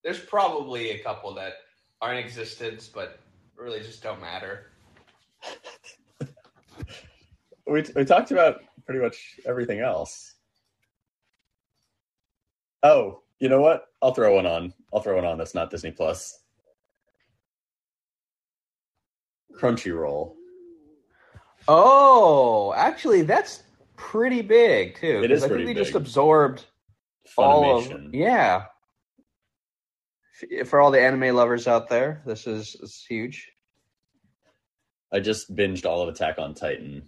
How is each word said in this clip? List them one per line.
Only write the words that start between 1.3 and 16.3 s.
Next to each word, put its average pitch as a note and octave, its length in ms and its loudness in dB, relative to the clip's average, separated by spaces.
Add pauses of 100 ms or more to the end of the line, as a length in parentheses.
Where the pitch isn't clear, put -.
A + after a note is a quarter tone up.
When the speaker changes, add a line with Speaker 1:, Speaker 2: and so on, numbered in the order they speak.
Speaker 1:
that F#2+ 180 -14 (480)
are A#2+ 120 -6
in B2+ 100 -8
existence, A2+ 640 -14
but F#2+ 320 -16 (360)
really A#2 240 -14
just A2 240 -20
don't G2+ 180 -12
matter. F#2+ 460 -16 (760)
Speaker 2:
<laughs> - 840 -20 (1400)
We, D3+ 160 -2 (120)
we C#3+ 80 0
talked F3 280 2
about F3 280 2 (260)
pretty C3 140 -8
much - 460 -8
everything A#2 340 -6
else. G2+ 540 -8 (2500)
Oh, B2 380 4 (180)
you C3 80 -2
know C3 140 4
what? D#3+ 240 2 (160)
I'll C3 120 2
throw G#2+ 220 4
one F#2 120 2
on. E2+ 260 -6 (180)
I'll G#2 80 -2
throw G2 160 -4
one F2 100 -2
on E2 120 -4
that's D#2+ 180 -10
not E2 140 -6
Disney D#2+ 220 -12
Plus. - 460 -8 (3250)